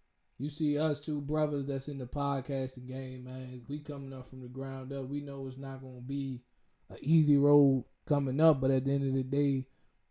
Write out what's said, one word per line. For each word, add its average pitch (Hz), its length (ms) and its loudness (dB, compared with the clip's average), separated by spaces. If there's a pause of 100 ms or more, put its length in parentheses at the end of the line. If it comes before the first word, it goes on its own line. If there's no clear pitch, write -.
(360)
you 147 140 -6
see 147 280 -2
us 151 220 0
two 147 220 -6
brothers 147 440 -2
that's 135 220 -4
in 139 100 -8
the 127 80 -8
podcasting 135 800 -4
game, 127 380 -10
man. 127 420 -10
We 143 120 -6
coming 139 340 -10
up 131 160 -12
from 131 140 -12
the 123 60 -10
ground 131 440 -8
up. 135 140 -6
We 143 160 -6
know 139 240 -8
it's 127 100 -10
not 135 240 -8
gonna 127 220 -12
be 135 400 -4 (480)
an 98 100 -12
easy 151 380 6
road 143 460 6 (200)
coming 143 360 0
up, 156 200 8
but 135 120 4
at 131 120 2
the 139 80 0
end 139 140 0
of 135 80 0
the 135 80 2
day, 135 420 0 (460)